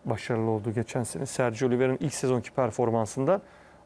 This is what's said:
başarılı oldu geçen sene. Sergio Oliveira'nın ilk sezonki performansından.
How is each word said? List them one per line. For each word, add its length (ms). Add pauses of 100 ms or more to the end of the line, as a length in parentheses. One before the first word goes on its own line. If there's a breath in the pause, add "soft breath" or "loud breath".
başarılı 460
oldu 240
geçen 280
sene. 240
Sergio 420
Oliveira'nın 320
ilk 140
sezonki 360
performansından. 920 (440 loud breath)